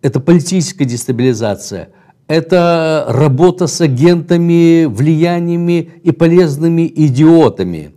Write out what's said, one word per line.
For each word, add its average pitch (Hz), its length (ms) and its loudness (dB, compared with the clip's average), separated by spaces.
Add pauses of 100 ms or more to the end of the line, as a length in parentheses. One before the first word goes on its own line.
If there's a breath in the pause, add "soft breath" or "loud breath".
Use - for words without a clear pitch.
Это 135 180 -2
политическая 170 640 0
дестабилизация, 117 1040 -4 (380 soft breath)
это 165 800 0
работа 151 580 0
с - 120 -8
агентами, 170 1040 2
влияниями 170 1040 -2 (120 loud breath)
и 170 80 0
полезными 165 840 0
идиотами. 127 1000 2